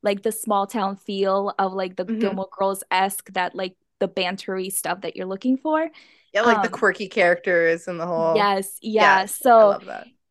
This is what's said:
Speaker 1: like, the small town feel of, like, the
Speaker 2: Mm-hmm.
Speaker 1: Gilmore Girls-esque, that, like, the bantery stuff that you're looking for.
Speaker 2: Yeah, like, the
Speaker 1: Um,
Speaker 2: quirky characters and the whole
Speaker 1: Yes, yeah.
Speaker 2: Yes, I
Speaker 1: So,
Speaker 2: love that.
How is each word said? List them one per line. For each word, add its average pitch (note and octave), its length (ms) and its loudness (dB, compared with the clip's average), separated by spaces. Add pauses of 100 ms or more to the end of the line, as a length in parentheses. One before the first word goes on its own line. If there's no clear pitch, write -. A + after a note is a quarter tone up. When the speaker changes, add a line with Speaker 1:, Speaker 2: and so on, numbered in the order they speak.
Speaker 1:
like, G3+ 200 -2
the A3 100 -2
small G3+ 340 -2
town G3 300 -4
feel G3 600 -2
of, F#3+ 140 0
like, F#3+ 240 -6
the F3+ 120 -6
Speaker 2:
Mm-hmm. A3+ 120 -4
Speaker 1:
Gilmore F#3+ 280 -2 (100)
Girls-esque, G3 760 -2
that, F3+ 200 -4
like, F#3 220 -8 (240)
the G3 80 0
bantery F#3+ 640 -6
stuff F3+ 300 -6
that - 140 -10
you're F#3 100 -8
looking G3 300 -2
for. D#4 340 -2 (420)
Speaker 2:
Yeah, G3+ 100 0
like, A3 200 4
the F#3 60 0
Speaker 1:
Um, - 20 -4
Speaker 2:
quirky F#3+ 380 0
characters F3 800 2
and F3 100 -8
the D#3+ 80 -4
whole E3 480 2
Speaker 1:
Yes, G3 280 -6
yeah. G#3 440 4
Speaker 2:
Yes, - 160 -12 (160)
I A3 60 8
Speaker 1:
So, - 0 -
Speaker 2:
love G3+ 220 2
that. - 220 -14 (220)